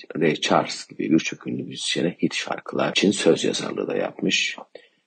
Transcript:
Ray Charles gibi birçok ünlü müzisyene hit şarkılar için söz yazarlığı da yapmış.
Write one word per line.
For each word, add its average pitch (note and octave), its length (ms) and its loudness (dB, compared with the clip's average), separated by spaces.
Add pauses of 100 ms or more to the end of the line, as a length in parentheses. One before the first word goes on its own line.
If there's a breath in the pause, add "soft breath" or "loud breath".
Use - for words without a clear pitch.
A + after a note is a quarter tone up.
(160)
Ray D2+ 180 4
Charles - 540 0
gibi - 220 -4
birçok - 360 0
ünlü B2+ 160 -6
müzisyene - 600 -4
hit - 120 0
şarkılar - 560 -2
için - 200 4
söz - 340 4
yazarlığı - 440 -2
da - 80 -2
yapmış. - 600 0 (500 soft breath)